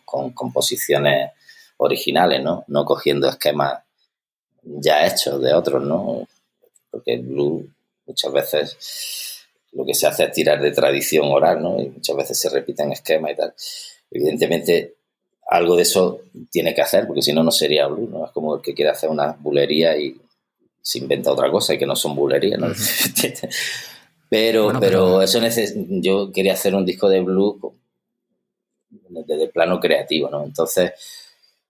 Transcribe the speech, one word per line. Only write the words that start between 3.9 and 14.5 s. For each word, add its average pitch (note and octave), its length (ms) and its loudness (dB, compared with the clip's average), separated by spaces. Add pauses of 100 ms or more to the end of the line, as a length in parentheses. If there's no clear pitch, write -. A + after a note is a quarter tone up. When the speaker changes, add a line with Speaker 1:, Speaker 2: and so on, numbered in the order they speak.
Speaker 1:
ya D2+ 440 0
hechos C#2+ 360 -2
de C2 100 2
otros, C#2 300 2
¿no? D#2 460 -4 (640)
Porque - 220 -4
el A#1+ 80 -6
blues C#2+ 440 -2 (400)
muchas - 260 -6
veces - 1120 -4 (300)
lo C2 120 -4
que C#2 100 -2
se - 120 2
hace D2 180 4
es C#2+ 80 -2
tirar D2 300 2
de D2 80 4
tradición C#2+ 600 2
oral, D2+ 320 4
¿no? F2 200 -2
Y C#2 80 -6
muchas - 260 -6
veces C#2 240 -4
se - 80 -2
repiten C#2 440 -2
esquemas D#2 400 -2
y - 40 -8
tal. - 180 -4 (560)
Evidentemente, D#2+ 840 0 (540)